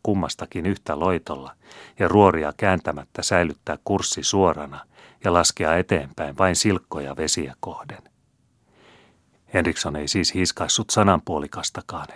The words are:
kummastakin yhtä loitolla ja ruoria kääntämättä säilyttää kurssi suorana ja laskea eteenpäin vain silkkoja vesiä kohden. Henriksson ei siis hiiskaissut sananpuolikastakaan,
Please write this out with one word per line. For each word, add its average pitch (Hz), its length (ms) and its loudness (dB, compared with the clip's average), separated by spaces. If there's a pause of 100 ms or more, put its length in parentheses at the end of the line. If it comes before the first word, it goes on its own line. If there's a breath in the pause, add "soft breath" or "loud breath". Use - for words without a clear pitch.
kummastakin 90 640 -4
yhtä 87 340 -4
loitolla 80 560 -2 (440 loud breath)
ja 95 80 4
ruoria 82 500 6
kääntämättä 90 640 -2
säilyttää 85 640 0
kurssi - 400 -2
suorana 76 560 0 (440 soft breath)
ja 92 100 2
laskea 85 440 2
eteenpäin 73 600 -2
vain 92 180 4
silkkoja 78 640 -2
vesiä 76 420 -4
kohden. - 440 -14 (1500 soft breath)
Henriksson 80 420 0
ei 73 120 -6
siis 90 260 0
hiiskaissut 90 560 -2
sananpuolikastakaan, - 1300 0